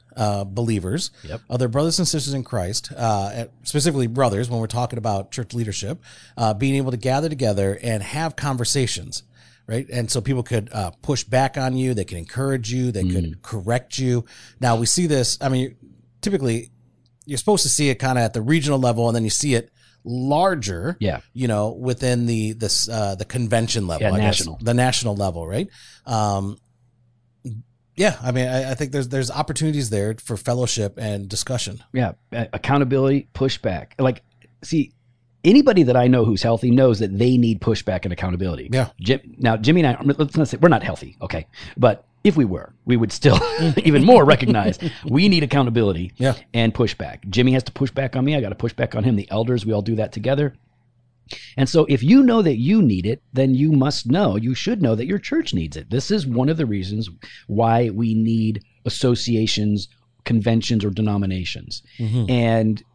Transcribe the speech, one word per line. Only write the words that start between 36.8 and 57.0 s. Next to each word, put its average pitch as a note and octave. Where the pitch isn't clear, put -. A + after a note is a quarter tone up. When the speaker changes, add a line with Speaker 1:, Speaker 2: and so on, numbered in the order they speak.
Speaker 2:
that G2
they B2
need A2+
pushback G#2
and F#2
accountability. F2+
Speaker 1:
Yeah. B2+
Speaker 2:
Jim-, A#2+
now, A2+
Jimmy D#3
and B2+
I, C#3
let's D3
not D#3
say, -
we're D#3+
not A#2+
healthy, -
okay? E2
But A#2
if G3
we D3
were, F#2
we B2
would A2+
still -
<laughs> D#3+
even C#3+
more G#3
recognize A#2+
Speaker 1:
<laughs> -
Speaker 2:
we D#3+
need E3+
accountability A2+
Speaker 1:
Yeah. B2+
Speaker 2:
and A2+
pushback. -
Jimmy B2
has C3
to -
push C3+
back C3+
on C3
me. D3
I C#3+
gotta G#2
push -
back A#2
on G#2+
him. A#2+
The G2+
elders, A2+
we A2
all G#2
do A2+
that G#2+
together. C3+
And C3+
so D#3
if C3+
you B3
know A3+
that D3
you F#3+
need F#2+
it, A#2
then C3
you D3
must C#3+
know, D#3
you A2+
should G3+
know A2+
that A#2
your F#3+
church -
needs E2
it. -
This C3+
is G3
one B2+
of D#3+
the D#3
reasons G2+